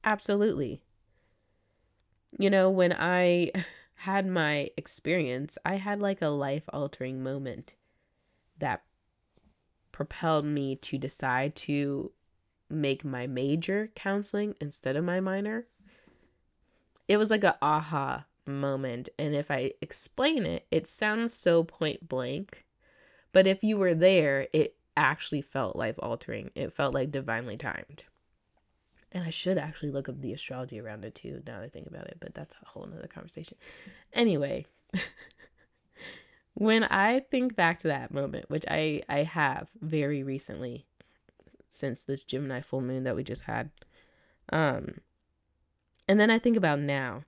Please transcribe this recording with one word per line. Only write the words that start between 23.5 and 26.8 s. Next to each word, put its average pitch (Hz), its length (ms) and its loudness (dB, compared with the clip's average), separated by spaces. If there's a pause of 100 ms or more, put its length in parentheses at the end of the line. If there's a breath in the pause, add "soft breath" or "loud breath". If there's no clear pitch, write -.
you 214 140 2
were 180 180 4
there, 160 600 6
it - 220 4 (200)
actually 143 460 2
felt - 340 -2
life-altering. 110 800 -6
It - 180 -4
felt, 135 220 0